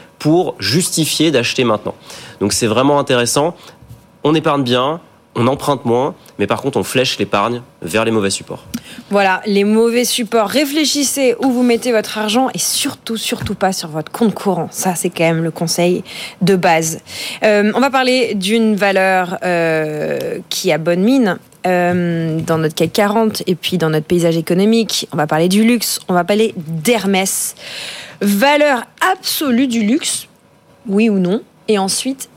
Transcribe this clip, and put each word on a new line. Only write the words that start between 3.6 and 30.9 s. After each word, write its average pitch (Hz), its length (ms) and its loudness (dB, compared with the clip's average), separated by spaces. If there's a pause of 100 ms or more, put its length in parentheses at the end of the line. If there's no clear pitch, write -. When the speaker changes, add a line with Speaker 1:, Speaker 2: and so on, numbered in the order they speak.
Speaker 1:
On 147 100 2
épargne 151 300 2
bien, 127 380 0 (340)
on 120 140 2
emprunte 139 360 0
moins, 123 300 2 (240)
mais 101 80 0
par 113 160 -2
contre 131 160 -2
on - 60 0
flèche - 340 -2
l'épargne 107 440 0 (200)
vers 98 220 0
les 113 60 2
mauvais 104 200 2
supports. - 340 -8 (460)
Speaker 2:
Voilà, 196 360 2
les 202 180 2
mauvais 226 400 4
supports. 226 440 0
Réfléchissez 277 920 0
où 269 80 2
vous 247 120 2
mettez 240 300 2
votre 214 260 -2
argent 214 340 0
et 180 60 -8
surtout, - 580 -4
surtout - 380 -6
pas 190 180 0
sur 180 160 -8
votre 151 220 -8
compte 220 240 2
courant. 175 360 -2
Ça, - 260 -4
c'est 180 120 -4
quand 170 160 -2
même 165 200 2
le 160 60 -2
conseil 175 520 0 (400)
de 190 140 4
base. 165 440 0 (440)
Euh, 208 300 4
on 240 60 0
va 269 100 2
parler 254 440 0
d'une 214 400 2
valeur, 190 720 2
euh, 156 920 -2 (100)
qui - 240 -2
a 151 60 2
bonne 175 240 0
mine, 226 360 2 (280)
euh, 175 760 0
dans 165 180 0
notre 160 160 -2
cac 170 180 0
quarante 214 540 0
et 185 80 0
puis - 240 -4
dans 160 120 0
notre 156 160 0
paysage 170 300 2
économique. 196 760 0
On 156 40 -6
va 156 100 0
parler 160 220 2
du 196 140 4
luxe, 233 460 0
on 185 60 0
va 175 100 2
parler 208 320 0
d'Hermès. 185 1000 -2 (640)
Valeur 262 640 4 (300)
absolue 277 560 0
du 226 160 0
luxe, - 420 -2 (600)
oui 214 200 2